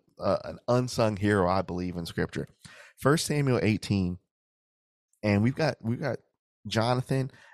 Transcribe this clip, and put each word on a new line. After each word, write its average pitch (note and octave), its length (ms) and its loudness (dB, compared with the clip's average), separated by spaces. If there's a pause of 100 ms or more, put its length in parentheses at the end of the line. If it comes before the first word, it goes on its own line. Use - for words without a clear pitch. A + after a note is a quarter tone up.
(200)
uh, F2 260 0
an - 140 -12 (100)
unsung A#2+ 500 0
hero, G2+ 320 4
I F#2+ 100 2
believe, F2 360 -6
in E2+ 100 -8
Scripture. D#2 420 -6 (480)
First D3 300 2
Samuel C#3 360 0
eighteen, F#2 540 0 (1080)
and G#2 200 4
we've C3+ 120 2
got, D3+ 280 -2
we've A#2 180 -4
got C3 160 -4 (500)
Jonathan B2 640 0 (240)